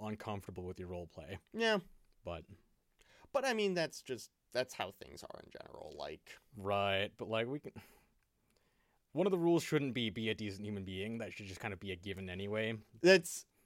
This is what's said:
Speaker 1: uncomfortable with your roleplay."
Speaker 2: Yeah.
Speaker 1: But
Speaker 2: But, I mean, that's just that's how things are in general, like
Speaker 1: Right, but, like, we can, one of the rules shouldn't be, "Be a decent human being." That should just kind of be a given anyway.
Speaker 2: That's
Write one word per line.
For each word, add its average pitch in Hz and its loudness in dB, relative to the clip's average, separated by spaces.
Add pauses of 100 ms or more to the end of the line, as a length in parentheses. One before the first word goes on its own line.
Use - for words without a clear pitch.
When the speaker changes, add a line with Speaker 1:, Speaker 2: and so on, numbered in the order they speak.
Speaker 1:
uncomfortable 101 -6
with 90 -8
your 90 -8
roleplay." 87 -10 (160)
Speaker 2:
Yeah. 220 4 (440)
Speaker 1:
But 85 -6 (880)
Speaker 2:
But, 262 2
I 254 4
mean, 208 4
that's 165 0
just 120 -8 (260)
that's 127 0
how 98 -4 (120)
things - -14
are - -12
in - -20
general, - -14
like 76 -10 (180)
Speaker 1:
Right, 101 4
but, 101 -6
like, 113 2
we 143 -4
can, - -14 (1400)
one 180 2
of 190 2
the 190 4
rules 170 6
shouldn't 143 2
be, 113 2
"Be 110 -2
a 110 4
decent 104 -4
human 101 -4
being." 98 -4
That 104 -6
should 104 -12
just 95 -10
kind 104 -6
of 90 -10
be 98 -6
a 90 -4
given 92 -6
anyway. 104 -2 (280)
Speaker 2:
That's 180 8 (200)